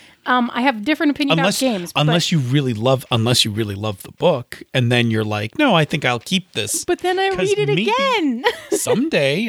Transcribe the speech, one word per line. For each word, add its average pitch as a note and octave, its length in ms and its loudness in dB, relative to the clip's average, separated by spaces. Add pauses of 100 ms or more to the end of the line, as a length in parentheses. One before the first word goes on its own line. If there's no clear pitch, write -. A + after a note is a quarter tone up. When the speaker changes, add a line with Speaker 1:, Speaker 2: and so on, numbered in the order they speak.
(260)
Speaker 1:
Um, B3 260 0
I A#3+ 100 -4
have B3+ 160 0
a - 20 -8
different D4 300 0
opinion C#4+ 280 0
Speaker 2:
Unless, C4+ 240 0
Speaker 1:
about C4 80 2
games, F3+ 220 -4
but C#3 80 0
Speaker 2:
unless D#3+ 320 2
you D#3+ 80 4
really B2+ 340 0
love, B2+ 380 2
unless A#2 320 2
you G#2+ 80 -2
really G2+ 240 -4
love G2+ 260 -6
the - 80 -18
book, C#3+ 500 -2 (140)
and A#2+ 160 2
then A#2 220 2
you're A2 120 0
like, G#2+ 320 -4
"No, C4+ 200 4
I D#3 80 4
think D#3 200 -4
I'll B2 140 0
keep - 320 -6
this." - 340 -4
Speaker 1:
But F4 140 0
then F4+ 220 -2
I F#4+ 100 0
Speaker 2:
'Cause F#4 80 -4
Speaker 1:
read G4 220 0
it G#4 80 0
Speaker 2:
maybe A3 280 0
Speaker 1:
again. F#4+ 460 0 (160)
<laughs> - 140 -18
Speaker 2:
someday G#3 760 0